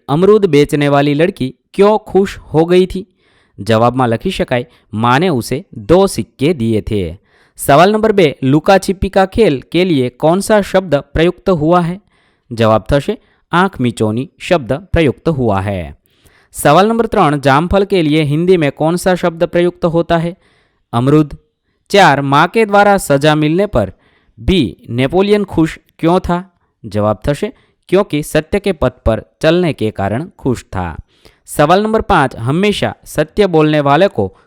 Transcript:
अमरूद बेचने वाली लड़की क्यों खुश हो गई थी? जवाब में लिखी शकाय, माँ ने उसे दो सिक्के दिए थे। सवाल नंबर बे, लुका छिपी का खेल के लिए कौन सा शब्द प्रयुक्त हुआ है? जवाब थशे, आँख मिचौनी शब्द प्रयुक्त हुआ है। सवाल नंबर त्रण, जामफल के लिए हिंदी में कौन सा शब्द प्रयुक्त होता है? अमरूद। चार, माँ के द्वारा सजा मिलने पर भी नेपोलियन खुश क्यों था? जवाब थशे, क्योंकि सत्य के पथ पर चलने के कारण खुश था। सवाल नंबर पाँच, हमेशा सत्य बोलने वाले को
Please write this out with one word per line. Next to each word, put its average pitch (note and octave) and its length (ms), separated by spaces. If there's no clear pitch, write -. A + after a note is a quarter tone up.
अमरूद G3 360
बेचने D3 440
वाली C#3+ 260
लड़की D3+ 400
क्यों G#3 240
खुश F#3+ 400
हो - 260
गई F3+ 220
थी? F#3 300
जवाब A2+ 360
में C3 100
लिखी A#2 240
शकाय, C3 360
माँ A#2+ 240
ने F3+ 100
उसे B2+ 360
दो D#3 320
सिक्के D3 480
दिए A2+ 360
थे। F#2 260
सवाल D#3+ 360
नंबर G#3+ 200
बे, F3 320
लुका D3+ 340
छिपी F#3+ 300
का F#3+ 180
खेल F#3 360
के E3+ 120
लिए C#3 240
कौन D#3+ 320
सा G#3+ 220
शब्द F#3+ 320
प्रयुक्त E3 540
हुआ F3 320
है? F3 200
जवाब A2 400
थशे, C#3+ 260
आँख F#3 280
मिचौनी A2+ 500
शब्द D3 320
प्रयुक्त D#3+ 560
हुआ A#2+ 320
है। F#2 380
सवाल E3 360
नंबर A3+ 180
त्रण, D3 340
जामफल D#3+ 440
के G3 180
लिए D#3 200
हिंदी E3 340
में D3 160
कौन D#3+ 240
सा F#3 180
शब्द E3+ 300
प्रयुक्त F3 400
होता E3+ 320
है? E3 200
अमरूद। C#3+ 460
चार, D#3+ 300
माँ C#3 280
के A3+ 180
द्वारा G3+ 320
सजा D3 360
मिलने D#3 320
पर G#2 260
भी B2+ 500
नेपोलियन F#3 540
खुश E3 340
क्यों E3+ 220
था? F3+ 380
जवाब G#2 420
थशे, F3 260
क्योंकि F3+ 340
सत्य E3 380
के G3 120
पथ B2+ 180
पर A2 320
चलने E3 300
के G#2+ 180
कारण G#2 380
खुश B2 260
था। F2 320
सवाल E3 360
नंबर A3 180
पाँच, D#3 360
हमेशा D#3 580
सत्य D#3+ 420
बोलने D3+ 340
वाले C#3+ 280
को G2+ 280